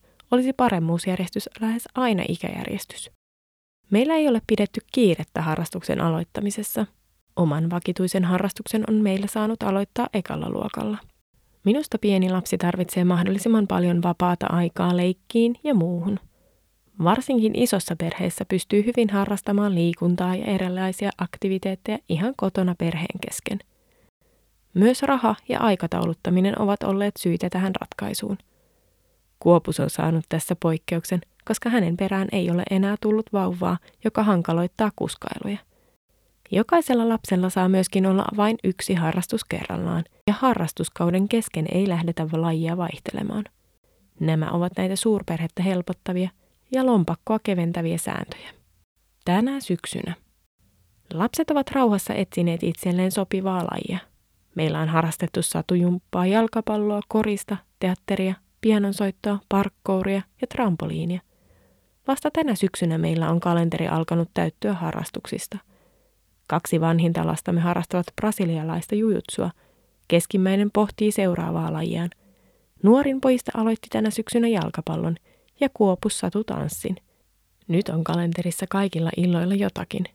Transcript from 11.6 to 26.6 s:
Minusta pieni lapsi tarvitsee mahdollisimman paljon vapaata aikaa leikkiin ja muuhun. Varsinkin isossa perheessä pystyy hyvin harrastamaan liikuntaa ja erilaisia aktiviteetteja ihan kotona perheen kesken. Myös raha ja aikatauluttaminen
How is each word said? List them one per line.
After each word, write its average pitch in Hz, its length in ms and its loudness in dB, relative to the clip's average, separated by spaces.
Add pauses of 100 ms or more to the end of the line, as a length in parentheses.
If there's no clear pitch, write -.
Minusta 233 340 2
pieni 190 320 2
lapsi 185 280 -2
tarvitsee 180 460 0
mahdollisimman 196 640 2
paljon 175 360 2
vapaata 175 440 0
aikaa 175 500 2
leikkiin 226 580 2 (100)
ja 294 100 2
muuhun. 175 440 0 (840)
Varsinkin 226 500 2
isossa 190 420 0
perheessä 170 480 -4
pystyy 202 420 0
hyvin 233 240 2
harrastamaan 202 640 0
liikuntaa 175 640 2
ja 190 80 -6
erilaisia 190 720 -2
aktiviteetteja 190 800 -4 (100)
ihan 190 280 -2
kotona 185 420 0
perheen 170 480 -4
kesken. - 320 -8 (1160)
Myös 220 280 6
raha 240 340 2 (120)
ja - 120 -2
aikatauluttaminen 175 1000 0